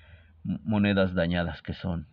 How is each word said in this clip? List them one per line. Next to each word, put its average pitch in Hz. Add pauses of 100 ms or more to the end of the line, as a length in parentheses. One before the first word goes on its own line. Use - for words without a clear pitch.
(440)
m-, -
monedas 101
dañadas 85
que -
son. 85